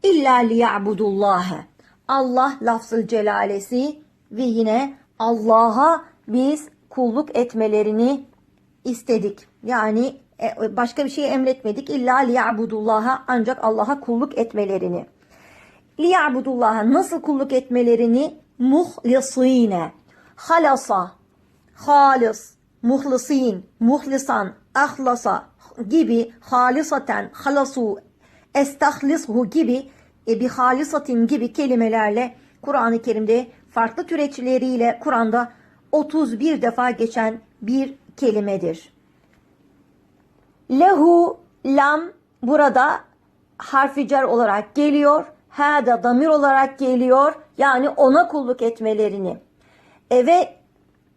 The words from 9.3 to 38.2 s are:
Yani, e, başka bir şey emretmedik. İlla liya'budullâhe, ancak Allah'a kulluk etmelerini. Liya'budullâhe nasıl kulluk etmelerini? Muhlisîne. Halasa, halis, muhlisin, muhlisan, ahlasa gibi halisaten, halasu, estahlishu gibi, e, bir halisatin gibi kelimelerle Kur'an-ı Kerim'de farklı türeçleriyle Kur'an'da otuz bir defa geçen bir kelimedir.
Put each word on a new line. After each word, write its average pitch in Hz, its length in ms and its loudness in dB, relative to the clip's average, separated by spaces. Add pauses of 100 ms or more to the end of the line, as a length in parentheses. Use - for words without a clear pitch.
Yani, 226 520 -2 (260)
e, 220 360 -6
başka 247 280 -2
bir 269 40 -4
şey 277 240 -4
emretmedik. 262 560 -2
İlla 254 260 0
liya'budullâhe, 226 1120 0
ancak 247 360 -2
Allah'a 220 360 0
kulluk 240 380 -4
etmelerini. 196 680 -4 (960)
Liya'budullâhe 254 920 2
nasıl 285 280 0
kulluk 277 320 -2
etmelerini? 247 840 0 (220)
Muhlisîne. 254 1300 0 (440)
Halasa, 269 760 0 (640)
halis, 269 800 2 (280)
muhlisin, 254 840 0 (140)
muhlisan, 262 760 0 (220)
ahlasa 254 680 -2 (440)
gibi 233 500 0
halisaten, 254 920 -2
halasu, 269 680 -2 (560)
estahlishu 277 880 0
gibi, 254 440 -2 (380)
e, 226 120 0
bir 247 100 -2
halisatin 254 800 0
gibi 240 260 -2
kelimelerle 226 840 0 (260)
Kur'an-ı 233 400 -2
Kerim'de 226 460 0 (240)
farklı 226 340 -2
türeçleriyle 254 1000 -2
Kur'an'da 233 480 0 (400)
otuz 294 480 -2
bir 285 220 -2
defa 247 300 -2
geçen 226 480 -4 (220)
bir 262 320 -2 (240)
kelimedir. 202 760 -4 (1800)